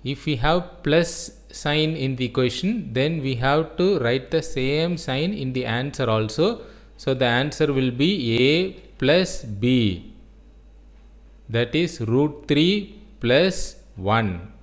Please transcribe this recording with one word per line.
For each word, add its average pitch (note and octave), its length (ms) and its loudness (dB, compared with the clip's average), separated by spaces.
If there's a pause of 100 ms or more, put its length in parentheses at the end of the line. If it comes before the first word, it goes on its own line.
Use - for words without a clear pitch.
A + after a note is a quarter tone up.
If C#3 220 -8
we D3+ 120 -2
have D#3+ 460 0
plus E3 480 0 (220)
sign D#3 420 0
in C3+ 220 -2
the B2+ 80 -2
equation, B2+ 680 -2
then D3+ 260 0
we C3 140 -2
have C#3+ 420 0
to F#3 220 2
write B2+ 320 0
the D#3+ 100 0
same D3+ 560 -2
sign D3+ 380 -2
in C3 180 -6
the B2+ 140 -2
answer B2 420 -2
also. A2+ 540 0 (340)
So - 160 -4
the B2+ 140 0
answer C#3 440 0
will C3 200 0
be C3+ 200 2 (300)
A E3 320 4 (260)
plus D#3+ 460 2
B, G#2+ 680 0 (1400)
that A#2 240 -2
is E3+ 260 0
root C3 480 0
three F3+ 500 2 (220)
plus D3+ 560 2 (180)
one. G2 680 -2